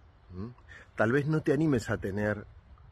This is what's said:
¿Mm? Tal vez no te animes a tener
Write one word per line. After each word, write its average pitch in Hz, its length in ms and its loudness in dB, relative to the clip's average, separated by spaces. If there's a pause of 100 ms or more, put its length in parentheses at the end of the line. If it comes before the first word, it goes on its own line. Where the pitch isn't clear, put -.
(300)
¿Mm? 95 180 -10 (480)
Tal 110 160 4
vez 139 140 2
no 156 160 0
te 151 100 2
animes 135 380 2
a 98 80 0
tener 101 480 -2 (460)